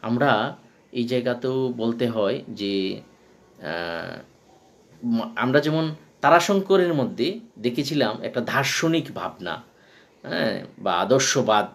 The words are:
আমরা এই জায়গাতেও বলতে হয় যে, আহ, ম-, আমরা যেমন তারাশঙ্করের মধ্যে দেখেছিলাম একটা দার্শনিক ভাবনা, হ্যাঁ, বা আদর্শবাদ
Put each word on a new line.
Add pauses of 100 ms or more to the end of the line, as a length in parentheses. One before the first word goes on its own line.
আমরা (340)
এই
জায়গাতেও
বলতে
হয়
যে, (580)
আহ, (840)
ম-,
আমরা
যেমন (260)
তারাশঙ্করের
মধ্যে (200)
দেখেছিলাম
একটা
দার্শনিক
ভাবনা, (600)
হ্যাঁ, (140)
বা
আদর্শবাদ